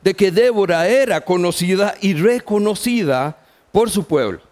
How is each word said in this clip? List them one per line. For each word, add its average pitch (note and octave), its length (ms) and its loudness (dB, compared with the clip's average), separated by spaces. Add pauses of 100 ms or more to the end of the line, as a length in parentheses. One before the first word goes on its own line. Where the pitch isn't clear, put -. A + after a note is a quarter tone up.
de F#3+ 120 0
que F#3+ 180 2
Débora G3 560 2
era A3+ 340 0
conocida F3+ 760 0
y G3 140 0
reconocida G#3 1200 -2 (340)
por A3+ 180 2
su G3+ 160 -2
pueblo. A#2 360 -2 (100)